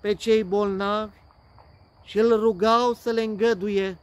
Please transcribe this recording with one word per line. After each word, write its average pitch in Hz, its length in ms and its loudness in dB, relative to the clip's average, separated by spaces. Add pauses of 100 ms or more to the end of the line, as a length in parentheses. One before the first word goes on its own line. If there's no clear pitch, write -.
pe 202 140 -2
cei 220 300 2
bolnavi 202 720 -4 (880)
și - 140 -6
îl 226 220 4
rugau 226 540 2
să - 160 -8
le 226 120 -2
îngăduie 202 800 -2